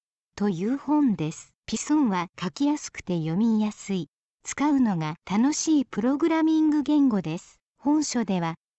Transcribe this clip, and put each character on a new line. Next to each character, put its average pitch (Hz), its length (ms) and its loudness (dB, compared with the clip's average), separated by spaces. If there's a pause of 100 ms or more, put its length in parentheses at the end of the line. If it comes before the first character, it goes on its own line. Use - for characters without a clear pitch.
(380)
と 202 140 0
い 170 160 -4
う 262 100 0
本 277 400 2
で 156 160 -4
す。 - 220 -20 (100)
ピ - 140 -6
ソ - 180 0
ン 277 140 2
は 180 180 -2 (100)
書 180 120 -6
き 285 160 -2
や 294 100 0
す - 160 -16
く - 80 -16
て 180 160 -4
読 160 220 -2
み 220 240 2
や 208 100 -2
す - 220 -8
い、 175 140 -4 (360)
使 - 220 -4
う 277 140 2
の 208 180 2
が 156 160 -4 (100)
楽 247 300 2
し 311 260 0
い 254 60 -2
プ - 160 -6
ロ 269 160 0
グ 330 100 2
ラ 320 140 2
ミ 320 180 4
ン 311 80 4
グ 294 140 2
言 285 260 4
語 208 140 2
で 160 160 -6
す。 - 200 -18 (200)
本 294 260 2
書 233 220 -2
で 185 160 0
は、 165 140 -4 (220)